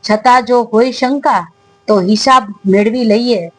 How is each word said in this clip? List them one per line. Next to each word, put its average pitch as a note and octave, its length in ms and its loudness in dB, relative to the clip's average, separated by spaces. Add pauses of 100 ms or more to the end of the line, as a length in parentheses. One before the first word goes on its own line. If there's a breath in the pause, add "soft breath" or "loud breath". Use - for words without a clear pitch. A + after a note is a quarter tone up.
(100)
છતાં B3 340 2
જો B3 180 0
હોય A3+ 300 0
શંકા, B3+ 540 -2 (400)
તો G#3 140 2
હિસાબ G#3+ 540 0 (120)
મેળવી G#3 380 0
લઈએ. A3 440 -2 (100)